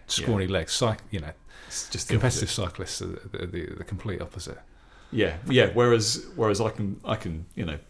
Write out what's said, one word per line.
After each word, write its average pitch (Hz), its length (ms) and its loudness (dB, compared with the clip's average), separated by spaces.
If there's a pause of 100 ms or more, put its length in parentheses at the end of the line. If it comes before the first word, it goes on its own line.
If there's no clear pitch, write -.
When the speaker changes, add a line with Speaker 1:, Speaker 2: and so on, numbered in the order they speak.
Speaker 1:
scrawny 101 380 0
Speaker 2:
yeah. 90 60 -2
Speaker 1:
legs. 87 220 0
Cy-, 110 240 2 (140)
you 98 80 -4
know, 76 120 -8 (420)
Speaker 2:
It's - 160 -8
just - 180 -6
the - 80 2
Speaker 1:
Competitive 113 340 2
Speaker 2:
opposite. - 140 -2
Speaker 1:
cyclists - 380 -6
are 90 60 -6 (300)
the, - 100 -4
the, 85 300 -8
the - 60 -10
complete 95 380 -6
opposite. - 380 -10 (520)
Speaker 2:
Yeah, 87 260 2 (100)
yeah. 120 260 8
Whereas, 117 520 4 (100)
whereas 107 260 4
I 110 80 2
can, 101 360 -4
I 101 100 0
can, 82 300 -6 (100)
you - 100 -4
know, 76 120 -4 (120)